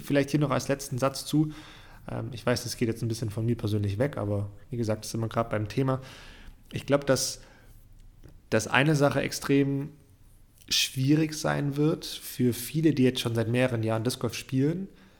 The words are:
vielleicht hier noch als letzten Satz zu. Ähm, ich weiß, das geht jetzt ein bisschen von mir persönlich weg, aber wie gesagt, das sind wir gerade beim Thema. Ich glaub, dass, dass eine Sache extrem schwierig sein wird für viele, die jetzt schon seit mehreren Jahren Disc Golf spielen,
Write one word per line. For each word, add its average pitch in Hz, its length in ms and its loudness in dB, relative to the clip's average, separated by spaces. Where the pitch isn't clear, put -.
vielleicht 139 280 0
hier 151 80 2
noch 147 100 2
als 131 200 0
letzten 139 280 -4
Satz 135 300 -2
zu. 156 240 2
Ähm, 117 220 -6
ich 120 120 -12
weiß, 123 200 2
das 104 120 -8
geht 120 120 0
jetzt 113 160 -4
ein 117 40 -2
bisschen 110 220 -4
von 110 160 -4
mir 117 100 2
persönlich 104 440 0
weg, 143 180 0
aber 101 320 -2
wie 120 60 -6
gesagt, 107 280 -2
das - 60 -10
sind 120 100 -4
wir 113 80 -2
gerade 113 220 -2
beim 107 160 -2
Thema. 131 340 0
Ich - 160 -8
glaub, 139 180 2
dass, - 360 0
dass 110 180 2
eine 147 280 4
Sache 139 260 2
extrem 139 680 0
schwierig 151 680 2
sein 143 420 -2
wird 151 300 2
für - 460 0
viele, 156 420 2
die 127 80 4
jetzt 127 160 4
schon 113 160 -2
seit 113 140 0
mehreren 120 340 2
Jahren 110 200 0
Disc 123 160 -2
Golf 117 140 -2
spielen, 156 540 -2